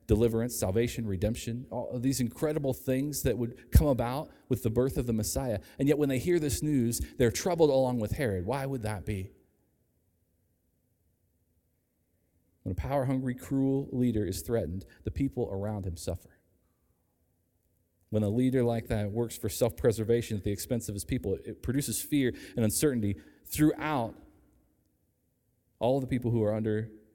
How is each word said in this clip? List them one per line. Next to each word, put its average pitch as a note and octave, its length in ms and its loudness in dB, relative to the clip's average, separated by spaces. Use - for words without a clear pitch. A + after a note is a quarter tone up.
deliverance, A2+ 480 4
salvation, A2+ 500 0
redemption, G#2+ 640 -2
all A#2+ 220 -6
of B2 100 -4
these C3 160 2
incredible C#3+ 560 -2
things C3+ 480 -2
that A#2 160 2
would A#2+ 320 -6
come E3 160 8
about B2+ 420 0
with - 160 0
the - 60 2
birth C3+ 280 0
of B2 80 -2
the A#2 60 0
Messiah. A2 480 -2
And C#3 80 0
yet D3 120 4
when D3 100 2
they C3 100 0
hear F3 220 2
this D3 200 0
news, B2+ 400 0
they're A#2+ 140 6
troubled E3 400 4
along B2+ 300 2
with G#2 100 -2
Herod. G2+ 340 -2
Why C3+ 220 -2
would C3+ 160 -6
that G#2+ 240 -6
be? F#2+ 240 -4
When G#2 80 -2
a - 20 -4
power-hungry, C3 640 -2
cruel C3+ 560 -2
leader A#2 340 0
is F#2+ 160 -4
threatened, G2 420 -2
the - 80 -4
people C3+ 400 -2
around G2+ 340 -4
him E2+ 100 -6
suffer. - 340 -8
When G#2+ 120 2
a G#2 60 2
leader B2+ 340 2
like A#2 240 0
that G#2 240 -2
works A#2 260 -2
for - 120 -6
self-preservation A2+ 880 2
at F#2+ 80 -8
the G#2 80 0
expense A#2 360 -4
of G#2 60 -6
his G2+ 100 -8
people, G#2 400 -2
it G#2 160 -12
produces B2+ 400 -2
fear C3+ 320 2
and A#2 100 2
uncertainty G#2+ 520 2
throughout D3+ 680 0
all C3 200 2
the B2+ 60 -4
people B2 240 -2
who A2+ 140 2
are G#2 100 2
under A2 340 0